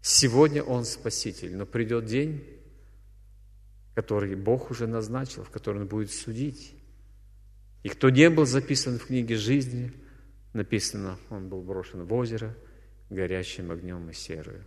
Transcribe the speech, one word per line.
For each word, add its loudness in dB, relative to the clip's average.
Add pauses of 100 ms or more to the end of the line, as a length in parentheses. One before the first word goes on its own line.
Сегодня 6
он 0
спаситель, -6
но -4
придет -2
день, -2 (1500)
который 0
Бог 0
уже -4
назначил, -4
в -18
который -4
он -6
будет -4
судить. -8 (1080)
И -4
кто 6
не 10
был 8
записан 0
в -10
книге 0
жизни, 0 (600)
написано, -2 (120)
он -10
был -10
брошен -8
в -4
озеро -2 (540)
горячим -4
огнем -8
и -14
серою. -12